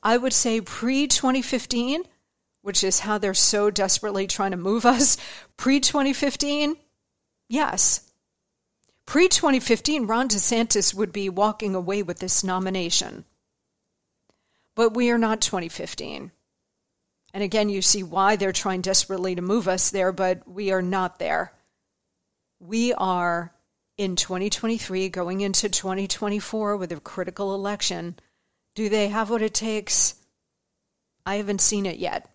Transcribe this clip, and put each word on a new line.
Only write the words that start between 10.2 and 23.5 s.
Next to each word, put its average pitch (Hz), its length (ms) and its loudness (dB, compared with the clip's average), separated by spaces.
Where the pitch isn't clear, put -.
DeSantis 214 680 0
would 190 180 -2
be 196 160 -4
walking 208 460 0
away 190 260 -2
with 180 160 -6
this - 260 -2
nomination. 185 840 -2
But 226 180 2
we 240 160 2
are 240 80 2
not 220 240 0
twenty 170 280 -2
fifteen. 147 640 -12
And 196 80 -4
again, 208 260 2
you 196 140 -2
see 196 220 2
why 190 320 2
they're 196 160 0
trying 185 300 -2
desperately 185 520 0
to 175 80 -4
move 190 260 0
us 185 220 2
there, 190 220 0
but 185 360 -2
we 190 240 -4
are 185 120 2
not 180 340 -2
there. 165 340 -2
We 226 340 0
are 175 600 0